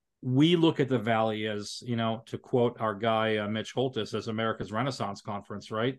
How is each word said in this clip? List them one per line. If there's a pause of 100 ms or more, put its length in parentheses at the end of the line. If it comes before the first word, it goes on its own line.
(220)
we
look
at
the
Valley
as,
you
know,
to
quote
our
guy,
uh,
Mitch
Holtis,
as
America's
Renaissance
Conference,
right?